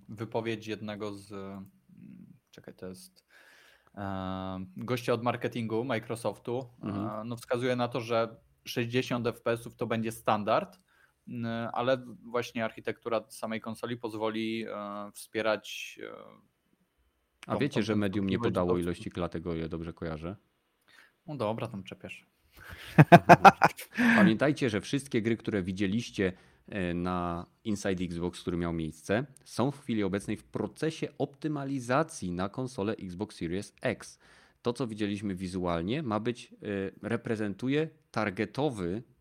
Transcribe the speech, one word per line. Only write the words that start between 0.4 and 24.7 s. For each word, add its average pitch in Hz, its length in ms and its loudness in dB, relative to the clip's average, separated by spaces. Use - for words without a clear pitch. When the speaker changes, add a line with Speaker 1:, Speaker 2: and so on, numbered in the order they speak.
Speaker 1:
jednego 107 480 -6
z, 101 180 -16
mm, 98 340 -12
czekaj, - 240 -18
to - 120 -14
jest, - 380 -16
e, 95 720 -6
gościa 123 360 -2
od 113 100 0
marketingu 117 600 -2
Microsoftu, 120 840 -4
Speaker 2:
Mhm. 104 380 -4
Speaker 1:
e, 110 40 -8
no, 117 120 -8
wskazuje 123 400 0
na 123 120 0
to, 123 120 -4
że 113 360 0
sześćdziesiąt 120 600 -2
F 113 160 -4
P 117 100 2
S-ów 117 220 -4
to 120 120 -4
będzie 113 260 0
standard, 113 680 0
mm, 117 440 -4
ale 123 320 2
właśnie 117 400 -2
architektura 113 640 -2
samej 110 320 -6
konsoli 117 360 -8
pozwoli, 110 720 -4
e, 104 440 -8
wspierać, - 920 -4
e, 55 100 -12
Speaker 2:
A 123 60 -4
Speaker 1:
tą, 123 60 2
Speaker 2:
wiecie, 135 220 0
Speaker 1:
tą, 104 60 4
Speaker 2:
że 107 60 2
Speaker 1:
tą 104 60 2
Speaker 2:
Medium 101 280 0
nie 117 100 2
Speaker 1:
możliwość 117 80 0
Speaker 2:
podało 90 140 2
Speaker 1:
wzrostu. 90 140 2
Speaker 2:
ilości 87 280 -4
klatek, 87 360 -6
o 85 80 -4
ile 80 140 -4
dobrze 82 240 -8
kojarzę? 82 440 -8
Speaker 1:
No 151 100 -8
dobra, 110 320 -2
tam 95 160 -10
czepiasz. - 420 -16
Speaker 2:
<laughs> - 340 12
Pamiętajcie, 139 540 6